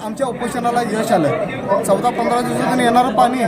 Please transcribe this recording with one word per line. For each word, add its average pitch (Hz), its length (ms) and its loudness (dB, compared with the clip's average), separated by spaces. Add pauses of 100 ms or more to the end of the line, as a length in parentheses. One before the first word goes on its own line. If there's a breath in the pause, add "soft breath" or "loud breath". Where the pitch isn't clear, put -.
आमच्या 220 220 -4
उपोषणाला 240 560 -2
यश 220 300 -2
आलं. 165 160 2 (540)
चौदा 202 280 2
पंधरा 240 300 0
दिवसातून 247 400 0
येणारं 247 280 4
पाणी 247 400 2